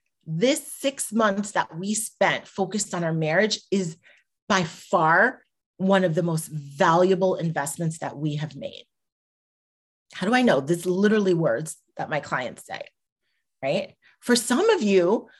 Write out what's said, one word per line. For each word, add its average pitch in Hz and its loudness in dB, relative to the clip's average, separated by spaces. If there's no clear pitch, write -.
This 233 0
six 269 -6
months 208 0
that 160 -4
we 196 -6
spent 175 -2
focused 196 -6
on 170 -4
our 160 -2
marriage 165 0
is 185 -2
by 185 2
far 175 2
one 190 2
of 165 0
the 175 0
most 160 -2
valuable 175 2
investments 160 -4
that 143 -8
we 147 -4
have 143 -8
made. - -14
How 185 -8
do 220 2
I 254 4
know? 165 4
This 165 -2
literally 196 2
words 156 -2
that 151 -8
my 147 -2
clients 127 -8
say, - -12
right? - -4
For 240 2
some 262 0
of 370 2
you, 196 2